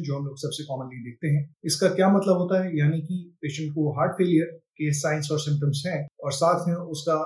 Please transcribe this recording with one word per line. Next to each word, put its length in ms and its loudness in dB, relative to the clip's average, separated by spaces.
जो 120 -2
हम 80 -4
लोग 120 -8
सबसे 260 -8
कॉमनली 400 -10
देखते 240 -6
हैं। 140 2
इसका 300 2
क्या 180 4
मतलब 240 4
होता 260 2
है, 160 -2
यानी 220 4
कि 160 -4
पेशेंट 320 -6
को 240 0
हार्ट 140 0
फेलियर 460 2
के 120 2
साइंस 400 -2
और 60 2
सिम्टम्स 480 0
हैं 140 -2
और 80 -2
साथ 360 2
में 60 2
उसका 520 -2